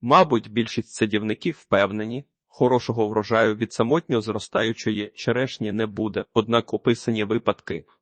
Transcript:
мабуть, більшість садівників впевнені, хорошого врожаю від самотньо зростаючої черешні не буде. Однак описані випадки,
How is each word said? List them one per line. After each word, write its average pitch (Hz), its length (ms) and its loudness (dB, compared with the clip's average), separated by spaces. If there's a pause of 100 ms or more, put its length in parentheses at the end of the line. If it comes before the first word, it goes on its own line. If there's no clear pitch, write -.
мабуть, 131 500 4
більшість 110 420 -4
садівників 107 640 -2
впевнені, 107 680 -2 (220)
хорошого 120 600 0
врожаю 107 480 2
від 110 180 -6
самотньо 120 480 0
зростаючої 107 920 -4
черешні 120 560 -4
не 110 140 -2
буде. 104 480 -4
Однак 113 400 2
описані 113 500 0
випадки, 104 640 -2 (160)